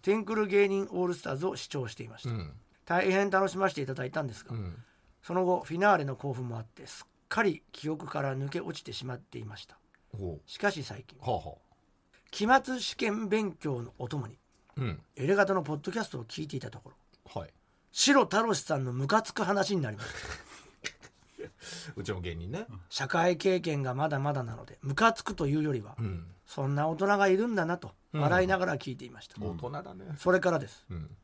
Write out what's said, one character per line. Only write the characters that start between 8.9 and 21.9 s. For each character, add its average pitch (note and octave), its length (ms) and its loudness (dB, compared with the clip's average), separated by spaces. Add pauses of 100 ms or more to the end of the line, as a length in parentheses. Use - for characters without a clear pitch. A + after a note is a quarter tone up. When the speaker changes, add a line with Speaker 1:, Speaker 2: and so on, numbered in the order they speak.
Speaker 1:
し B2+ 140 -8
ま B2+ 80 -6
っ C3 40 -10
て - 200 -14
い A2 60 -10
ま G#2 120 -12
し - 100 -16
た。 - 120 -20 (400)
Speaker 2:
ほ E2+ 260 -6
う。 - 60 -20
Speaker 1:
し - 80 -14
か G3+ 140 2
し D#3+ 100 -6
最 - 220 -10
近、 - 160 -20
Speaker 2:
は B2 120 -2
あ D#2+ 160 -4
は D2 60 -14
あ。 - 200 -20 (580)
Speaker 1:
期 G#3+ 160 0 (160)
末 B3+ 160 -4
試 - 160 -4
験 G#3+ 320 0
勉 G#3 240 2
強 C3 300 -4
の A#2 160 -12
お B2 100 -6
供 C3+ 180 -4
に、 A2 120 -16 (400)
Speaker 2:
う - 40 -4
ん。 F2 180 -2 (140)
Speaker 1:
エ C3 120 -4
レ G3 100 4
ガ G3+ 100 6
タ G3 80 2
の F3+ 80 2
ポ D3+ 120 -4
ッ - 20 -4
ド F3 160 -6
キ A3+ 80 -2
ャ - 20 -2
ス - 60 -4
ト - 100 -8
を A2+ 60 -8
聞 D#3 180 -10
い D3 60 -6
て C#3 80 -8
い B2+ 40 -4
た A2 100 -10
と - 100 -18
こ B2 100 -20 (440)
ろ、 G2 60 -4
Speaker 2:
は D#2 60 -10
い。 - 40 -18 (420)
Speaker 1:
白 C4+ 300 8
太 G#3+ 200 4
郎 A3+ 120 2
さ C#3+ 240 0
ん C3 60 -2
の B2 80 -2
ム C3+ 140 -2
カ G#3+ 160 6
つ - 100 -8
く G#3 120 -2
話 G3 320 2
に D#3 60 2
な A2 100 -4
り G2+ 40 -10
ま A2 60 -12
し A2+ 60 -10
た。 - 80 -10 (1800)